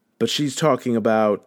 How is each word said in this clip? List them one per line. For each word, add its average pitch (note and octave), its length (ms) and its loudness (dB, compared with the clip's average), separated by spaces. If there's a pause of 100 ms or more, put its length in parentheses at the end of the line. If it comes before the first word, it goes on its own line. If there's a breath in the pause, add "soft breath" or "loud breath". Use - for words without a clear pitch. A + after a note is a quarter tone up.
(180)
But A#2 120 0
she's C#3+ 260 -4
talking B2+ 400 0
about A2 520 0